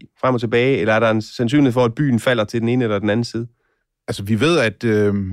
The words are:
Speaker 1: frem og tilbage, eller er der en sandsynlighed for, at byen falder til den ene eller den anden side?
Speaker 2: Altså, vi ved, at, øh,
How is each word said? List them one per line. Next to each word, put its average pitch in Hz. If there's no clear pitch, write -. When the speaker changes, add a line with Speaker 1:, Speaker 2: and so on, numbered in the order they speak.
Speaker 1:
frem 131
og 117
tilbage, 120
eller 107
er 110
der 113
en 110
sandsynlighed 127
for, 123
at 117
byen 135
falder 117
til 120
den 113
ene 123
eller 107
den 104
anden 117
side? 117
Speaker 2:
Altså, -
vi 104
ved, 165
at, 110
øh, 104